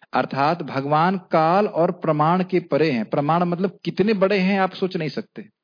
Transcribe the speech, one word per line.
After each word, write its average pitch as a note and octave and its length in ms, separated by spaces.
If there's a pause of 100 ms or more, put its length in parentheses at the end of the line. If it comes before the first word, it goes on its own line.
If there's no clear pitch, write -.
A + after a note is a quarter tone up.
(140)
अर्थात C#3+ 480
भगवान D3 560
काल F3+ 500
और E3+ 240
प्रमाण E3 520
के F3+ 160
परे D#3 320
हैं। A2+ 180
प्रमाण D3+ 340
मतलब F3 400
कितने F#3+ 300
बड़े F#3+ 260
हैं F#3+ 200
आप F#3+ 140
सोच F3+ 240
नहीं D#3+ 120
सकते। - 400 (140)